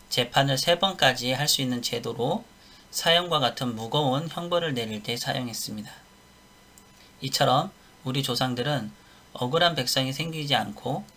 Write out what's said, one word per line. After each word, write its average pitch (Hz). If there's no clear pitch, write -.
재판을 139
세 170
번까지 131
할 139
수 -
있는 127
제도로 120
사형과 170
같은 123
무거운 139
형벌을 170
내릴 110
때 117
사용했습니다. 120
이처럼 139
우리 135
조상들은 123
억울한 160
백성이 131
생기지 156
않고 123